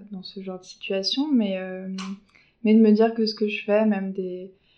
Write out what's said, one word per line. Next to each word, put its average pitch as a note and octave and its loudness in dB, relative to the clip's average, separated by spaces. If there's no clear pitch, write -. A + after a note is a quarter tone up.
dans F#3 -14
ce - -16
genre F#3 -12
de F#3 -20
situation, G3 -6
mais, G#3 2
euh, F#3 -10
mais G#3+ 6
de A3+ 8
me A3 8
dire A3+ 4
que A3+ 0
ce G#3+ -4
que G#3+ -2
je G#3 -6
fais, G#3+ 2
même G3 -2
des, F#3 -10